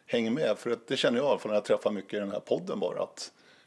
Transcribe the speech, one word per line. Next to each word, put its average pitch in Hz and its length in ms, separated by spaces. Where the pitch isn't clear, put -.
hänger 113 260
med, 120 260
för 120 140
att - 160
det 135 100
känner 127 200
jag 139 80
i 139 40
alla 101 100
fall 110 100
när 107 80
jag 104 80
träffar 104 260
mycket 98 220
i 101 60
den 98 120
här 101 80
podden 170 400
bara, - 240
att - 280